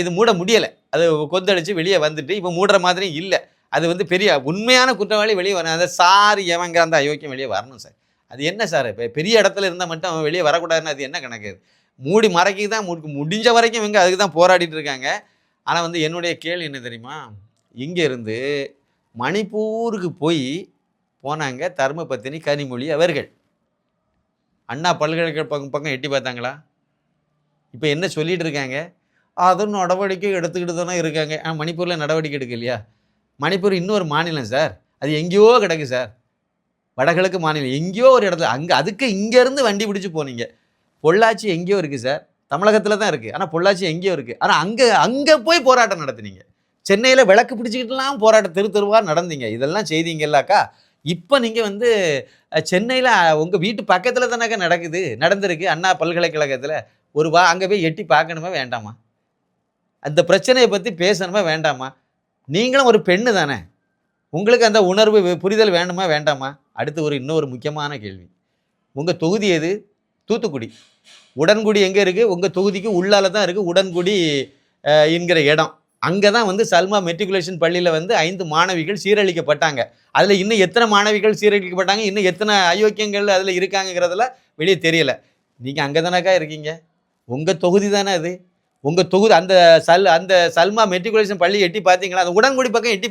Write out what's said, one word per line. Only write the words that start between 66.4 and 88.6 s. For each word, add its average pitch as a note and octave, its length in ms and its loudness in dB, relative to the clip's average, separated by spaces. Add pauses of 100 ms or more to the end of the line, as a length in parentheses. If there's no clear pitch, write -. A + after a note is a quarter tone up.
அடுத்து D3 260 -6
ஒரு D3 140 -2
இன்னொரு D3+ 320 -2
முக்கியமான D3 400 -8 (100)
கேள்வி, F#2+ 240 -16 (720)
உங்க D3 160 -2 (100)
தொகுதி G3+ 340 0
எது? D#3 140 -2 (580)
தூத்துக்குடி. D#3+ 400 -4 (760)
உடன்குடி G#3 460 2
எங்க F#3+ 160 0
இருக்கு? F#3 200 2 (100)
உங்க F3 120 -4 (120)
தொகுதிக்கு G3 320 -2 (100)
உள்ளால G3 340 2
தான் G#3 120 0
இருக்கு F3+ 260 -2
உடன்குடி, F#3 440 0 (680)
அ, C#3+ 80 2 (260)
என்கிற F3 200 0 (140)
இடம். D#3 200 0 (300)
அங்க F#3+ 240 0 (100)
தான் A3+ 140 2
வந்து G#3 220 0
சல்மா F#3+ 260 2 (100)
மெட்ரிகுலேஷன் F3+ 540 -4
பள்ளியில F3 360 2
வந்து F#3 140 -4 (120)
ஐந்து F#3 200 -4 (100)
மாணவிகள் F3 500 0
சீரழிக்கப்பட்டாங்க. E3 800 0 (360)
அதுல F#3+ 240 4
இன்னும் G#3 240 2
எத்தனை A#3 300 2
மாணவிகள் G#3 460 2
சீரழிக்கப்பட்டாங்க, G3 680 0
இன்னும் G3 220 0
எத்தனை G#3 240 0 (160)
அயோக்கியங்கள் G3+ 640 0
அதுல F#3+ 240 0
இருக்காங்கங்கிறதுல F#3 640 -2 (340)
வெளியே F3 180 2 (100)
தெரியல. D#3+ 260 2 (460)
நீங்க C#3 260 -6
அங்க D3 220 0
தானக்கா F3+ 320 2
இருக்கீங்க, D#3 320 -8 (560)
உங்க D#3 240 -2 (120)
தொகுதி G3 320 2
தானே G3 240 0
அது. F3 120 -4 (560)